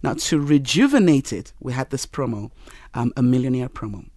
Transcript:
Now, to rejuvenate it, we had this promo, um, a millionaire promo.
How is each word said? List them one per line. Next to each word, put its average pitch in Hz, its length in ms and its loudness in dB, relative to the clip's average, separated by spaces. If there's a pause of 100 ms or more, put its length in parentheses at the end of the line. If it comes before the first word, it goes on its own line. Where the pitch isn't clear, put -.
Now, 135 120 -4
to 156 260 -2
rejuvenate 151 920 4
it, - 280 -10
we 127 120 -8
had 131 180 -6
this 135 160 -6
promo, 117 440 -6 (440)
um, 123 220 -2
a 131 60 0
millionaire 127 460 0
promo. - 480 -12